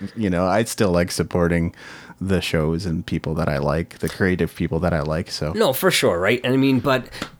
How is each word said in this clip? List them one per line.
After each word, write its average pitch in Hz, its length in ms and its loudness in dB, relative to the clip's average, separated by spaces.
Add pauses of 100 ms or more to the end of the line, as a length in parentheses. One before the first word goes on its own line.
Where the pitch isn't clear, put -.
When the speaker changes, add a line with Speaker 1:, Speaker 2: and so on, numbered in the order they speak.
(180)
Speaker 1:
you 107 120 0
know, 90 160 2
I 98 200 2
still 104 260 0
like 87 200 2
supporting 85 600 0 (480)
the 92 180 2
shows 82 460 0
and 82 200 -2
people 80 280 -4
that 80 160 -2
I 73 80 0
like, 73 420 -2
the 90 80 -4
creative 90 480 0
people 82 240 -2
that 80 140 0
I 80 80 0
like. 78 280 -4
So - 240 -4
Speaker 2:
No, 202 200 2
for 180 180 0
sure, 95 280 2
right? 120 240 2
And 127 100 0
I 135 40 2
mean, 135 220 4
but 131 300 0 (300)